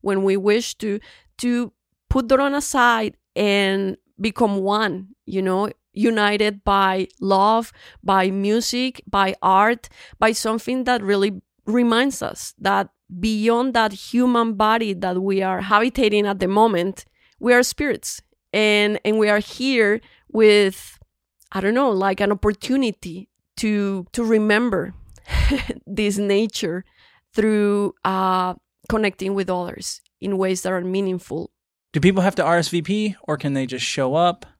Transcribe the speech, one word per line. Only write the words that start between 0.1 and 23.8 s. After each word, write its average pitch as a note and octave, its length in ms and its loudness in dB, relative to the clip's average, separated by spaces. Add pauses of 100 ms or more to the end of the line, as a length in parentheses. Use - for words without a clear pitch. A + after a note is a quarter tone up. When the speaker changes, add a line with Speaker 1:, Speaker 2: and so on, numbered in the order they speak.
Speaker 1:
we G3 140 2
wish G#3 400 0
to, G#3+ 240 -6 (380)
to A#3+ 340 -2 (360)
put B3+ 200 0
that C4 100 6
on C#4 160 0
aside A#3+ 640 0 (180)
and G3 640 0 (240)
become G3+ 380 0
one, G3 500 -2 (180)
you F#3+ 160 -4
know, F#3+ 260 0 (240)
united G#3 720 0
by F#3+ 460 0 (120)
love, G3+ 520 2 (300)
by F#3+ 280 2
music, A3+ 760 -2
by G3 340 0
art, G3+ 460 2 (320)
by A3 100 4
something A#3 540 -4
that A#3+ 180 0
really G3 400 0 (240)
reminds A#3+ 560 2
us - 360 -10
that G3 300 0 (300)
beyond A3+ 560 0
that A3 180 2
human A#3 600 0
body G#3+ 400 0
that F#3 260 -4
we G3 220 0
are F#3+ 200 -2
habitating G#3 640 2
at G3 120 -2
the F#3 80 -2
moment, G3 580 2 (360)
we B3 120 2
are B3 120 6
spirits, - 580 -6 (300)
and, G#3 520 2
and G#3+ 140 2
we G#3+ 100 2
are G#3 120 2
here A3+ 600 0 (320)
with, G#3 640 4 (540)
I F#3+ 100 -6
don't G3 140 0
know, C4 160 2
like, G3 300 0
an G3+ 100 0
opportunity G#3 1000 -4 (280)
to, G3+ 560 -2